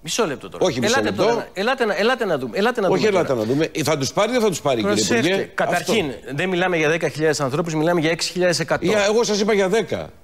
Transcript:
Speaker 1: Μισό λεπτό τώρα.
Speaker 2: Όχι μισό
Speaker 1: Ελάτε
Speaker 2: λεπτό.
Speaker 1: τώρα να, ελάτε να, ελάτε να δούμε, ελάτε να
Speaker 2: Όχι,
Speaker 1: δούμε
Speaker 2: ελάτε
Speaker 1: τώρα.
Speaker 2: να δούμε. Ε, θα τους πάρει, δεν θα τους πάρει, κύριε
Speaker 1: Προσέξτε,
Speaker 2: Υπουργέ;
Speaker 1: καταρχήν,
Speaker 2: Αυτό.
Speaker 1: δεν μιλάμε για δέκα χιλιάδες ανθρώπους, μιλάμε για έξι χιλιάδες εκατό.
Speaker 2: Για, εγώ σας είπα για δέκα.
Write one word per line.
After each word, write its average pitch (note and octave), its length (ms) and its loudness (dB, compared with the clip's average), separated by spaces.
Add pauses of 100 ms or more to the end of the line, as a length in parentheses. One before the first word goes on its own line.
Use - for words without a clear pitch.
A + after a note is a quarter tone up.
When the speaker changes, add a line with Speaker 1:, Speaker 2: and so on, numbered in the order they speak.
Speaker 1:
Μισό G3+ 220 -2
λεπτό A#2 220 -8
τώρα. - 180 -2
Speaker 2:
Όχι D3 140 0
μισό G#3 120 0
Speaker 1:
Ελάτε A3+ 180 0
Speaker 2:
λεπτό. - 120 -2
Speaker 1:
τώρα A3+ 140 2
να, - 160 -6
ελάτε A#3+ 320 -2
να, G3+ 120 0
ελάτε A#3 280 0
να E3+ 140 0
δούμε, B2 200 -6
ελάτε A#3 220 0
να F#3+ 80 2
Speaker 2:
Όχι, F#3 80 2
Speaker 1:
δούμε G3 120 2
Speaker 2:
ελάτε F3+ 180 2
Speaker 1:
τώρα. B2+ 140 0
Speaker 2:
να G#2+ 120 0
δούμε. D3 200 0
Ε, D#3+ 100 -4
θα D3+ 160 0
τους C3+ 140 -2
πάρει, G#3+ 200 0
δεν B3+ 80 2
θα A3 80 2
τους F3+ 120 -2
πάρει, C#3 200 0
κύριε G#3 140 0
Speaker 1:
Προσέξτε, A3 340 2
Speaker 2:
Υπουργέ; G3 260 -2
Speaker 1:
καταρχήν, F3 540 0
Speaker 2:
Αυτό. A#2+ 260 -10
Speaker 1:
δεν E3+ 140 -2
μιλάμε F3+ 280 0
για D3+ 120 2
δέκα E3 200 0
χιλιάδες D3+ 320 0
ανθρώπους, D#3 340 -2
μιλάμε E3 260 2
για D#3 100 2
έξι E3+ 200 -4
χιλιάδες F3+ 300 0
εκατό. D3+ 260 -2
Speaker 2:
Για, G#3 180 2
εγώ G#3+ 200 2
σας G3+ 160 -2
είπα G#3+ 120 2
για G3 160 2
δέκα. E3 400 -2 (160)